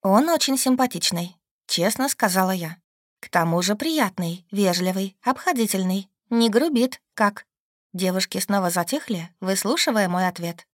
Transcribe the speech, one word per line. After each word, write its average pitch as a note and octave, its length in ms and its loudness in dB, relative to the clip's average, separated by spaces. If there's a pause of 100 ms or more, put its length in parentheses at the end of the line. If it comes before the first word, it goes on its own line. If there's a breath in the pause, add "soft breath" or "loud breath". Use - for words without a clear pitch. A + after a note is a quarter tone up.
«Он G#3+ 260 6
очень C#4 300 2
симпатичный», G#3+ 760 0 (300)
честно G#3+ 420 0
сказала F#3+ 440 2
я. E3+ 240 -6 (440)
«К - 80 -18
тому E3 340 2
же F#3+ 120 0
приятный, G#3 760 -2
вежливый, F#3+ 720 0
обходительный, G#3 880 -2 (220)
не A#3 180 2
грубит, B3+ 540 0 (120)
как». G3+ 300 0 (480)
Девушки F#3 460 -2
снова F#3+ 320 0
затихли, F3 720 -4
выслушивая G3+ 680 0
мой F3+ 200 0
ответ. E3+ 380 -8 (120)